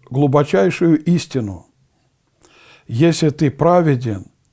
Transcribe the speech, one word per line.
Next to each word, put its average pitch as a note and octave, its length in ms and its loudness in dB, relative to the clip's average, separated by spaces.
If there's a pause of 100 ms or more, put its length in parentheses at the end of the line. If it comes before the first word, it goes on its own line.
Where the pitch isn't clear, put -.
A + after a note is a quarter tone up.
глубочайшую D3 920 0
истину. A#2+ 640 -4 (1200)
Если D#3+ 420 0
ты C#3+ 220 -2
праведен, C3+ 720 0 (280)